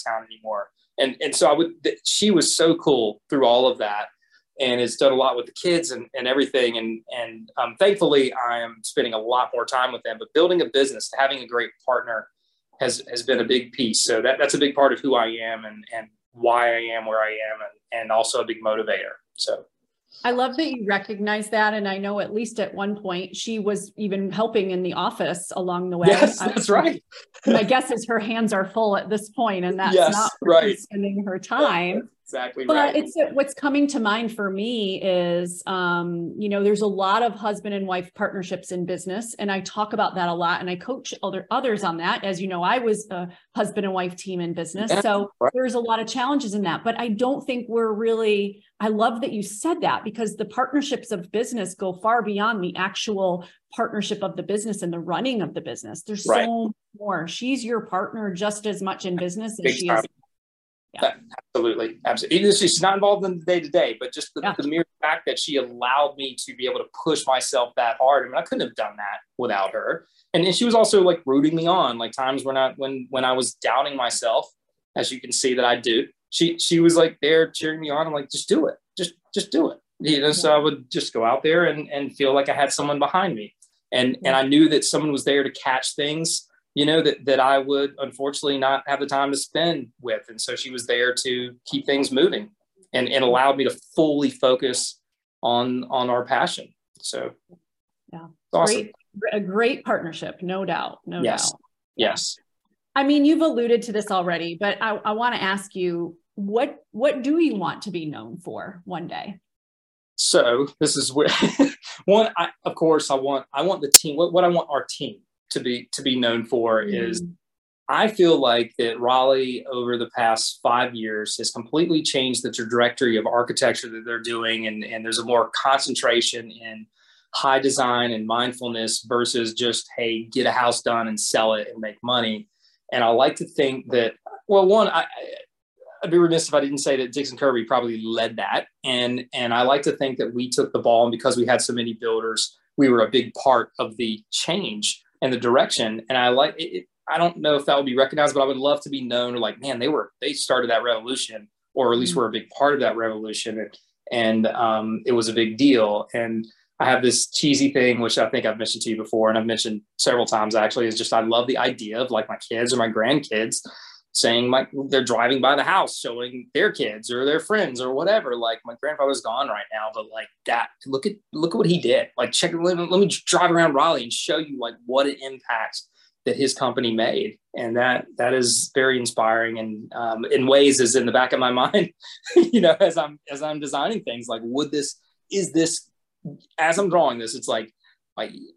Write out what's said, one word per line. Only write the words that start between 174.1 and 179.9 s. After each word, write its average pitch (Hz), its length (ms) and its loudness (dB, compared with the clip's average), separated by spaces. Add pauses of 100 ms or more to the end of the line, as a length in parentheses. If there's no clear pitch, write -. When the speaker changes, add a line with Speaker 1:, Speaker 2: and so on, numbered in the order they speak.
Speaker 1:
show - 260 -2
you, 147 200 -6
like, 117 160 -6 (120)
what 135 200 2
an 139 160 -2
impact 127 600 -6 (440)
that 120 100 0
his 135 180 0
company 120 380 0
made. 113 460 -2 (180)
And 117 200 -4
that, 123 300 2 (120)
that 123 160 2
is 120 400 0
very 131 240 4
inspiring 113 640 0
and, 110 340 -10